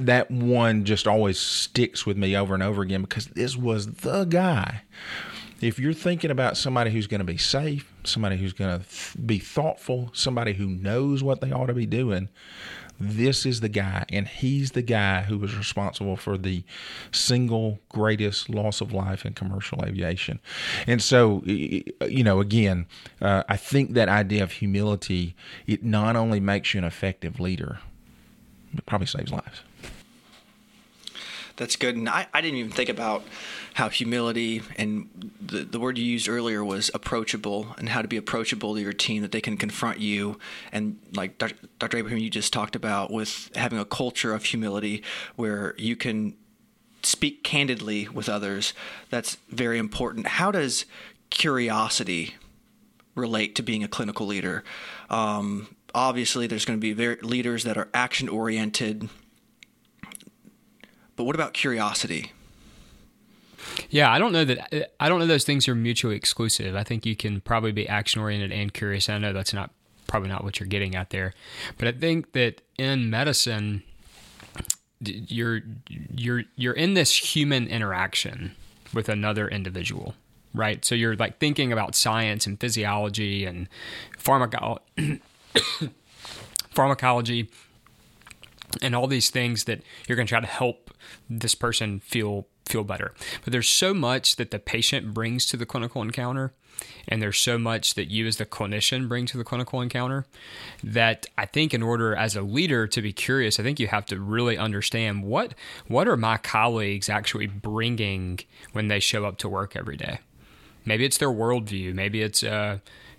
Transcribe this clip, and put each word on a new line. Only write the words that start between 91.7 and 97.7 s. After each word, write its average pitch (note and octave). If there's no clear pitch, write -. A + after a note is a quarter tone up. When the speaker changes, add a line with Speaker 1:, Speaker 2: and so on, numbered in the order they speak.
Speaker 3:
feel, G#2
feel A2
better. F#2+
But B2
there's A#2+
so F#3+
much C3
that -
the G#2
patient A2+
brings A2+
to C3
the A#2
clinical A#2+
encounter, B2+
and A2
there's G#2
so A#2+
much A2+